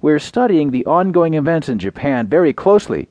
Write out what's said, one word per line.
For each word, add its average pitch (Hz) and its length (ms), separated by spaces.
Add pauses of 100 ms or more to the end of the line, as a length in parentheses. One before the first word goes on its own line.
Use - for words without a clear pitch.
"We're 151 160
studying 165 540
the 127 140
ongoing 170 480
events 156 340
in 120 100
Japan 117 480
very 151 260
closely," 190 580